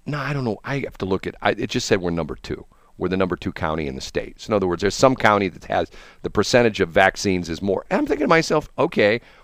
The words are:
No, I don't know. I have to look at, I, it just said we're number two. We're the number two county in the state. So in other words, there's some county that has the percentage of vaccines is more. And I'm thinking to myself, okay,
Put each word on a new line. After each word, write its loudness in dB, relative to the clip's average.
No, -4
I -4
don't -2
know. 0
I -4
have -8
to -4
look -2
at, -6
I, -4
it -6
just -4
said 2
we're -2
number -4
two. -10
We're -4
the 0
number 0
two -6
county -4
in -8
the -10
state. -8
So -6
in 4
other 2
words, 0
there's 0
some 4
county 4
that -12
has -2
the -6
percentage 2
of 2
vaccines 2
is -6
more. -2
And 2
I'm 2
thinking -2
to -2
myself, 2
okay, 2